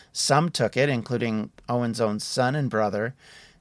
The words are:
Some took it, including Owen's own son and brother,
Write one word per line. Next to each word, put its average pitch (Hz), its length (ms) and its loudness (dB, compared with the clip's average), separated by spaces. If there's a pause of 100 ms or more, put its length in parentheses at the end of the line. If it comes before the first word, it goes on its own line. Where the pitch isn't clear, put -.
(140)
Some 151 360 2
took 120 280 0
it, 143 120 4
including 117 640 -2 (160)
Owen's 120 320 -2
own 107 200 0
son 127 360 0
and 139 140 0
brother, 107 440 0 (480)